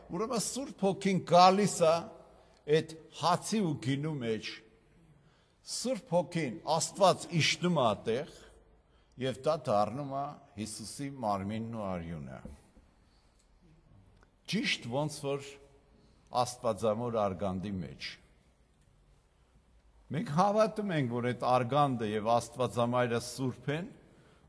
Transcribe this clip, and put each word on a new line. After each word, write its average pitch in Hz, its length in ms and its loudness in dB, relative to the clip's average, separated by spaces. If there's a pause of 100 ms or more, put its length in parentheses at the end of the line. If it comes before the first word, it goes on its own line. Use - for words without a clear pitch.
Ուրեմն 220 380 -4
Սուրբ - 400 -6
Հոգին 190 380 2
գալիս 190 580 8
ա 165 140 6 (720)
այդ 156 300 2 (180)
հացի 175 480 2
ու 165 160 2
գինու 139 400 -2
մեջ, 113 320 -4 (1160)
Սուրբ - 460 -6
Հոգին, 165 540 0
Աստված 165 600 4
իջնում 170 500 2
ա 127 100 6
այդտեղ, 113 480 -2 (840)
և 123 240 -4
դա 156 120 2 (100)
դառնում 120 500 0
ա 139 120 -6 (260)
Հիսուսի 110 600 -10
մարմինն 110 600 -2
ու 107 120 -6
արյունը։ 82 500 -8 (2000)
Ճիշտ 214 380 -2
ոնց 143 320 -2
որ 139 300 -4 (840)
Աստվածամոր 113 840 0
արգանդի 95 540 -2
մեջ։ 73 360 -8 (2000)
Մենք 143 220 -6
հավատում 208 600 2
ենք, 139 200 0
որ 120 160 -2
այդ 123 160 -4
արգանդը 127 640 2
և 107 220 -2
Աստվածամայրը 120 880 0
սուրբ 131 500 -6
են, 175 160 -4 (600)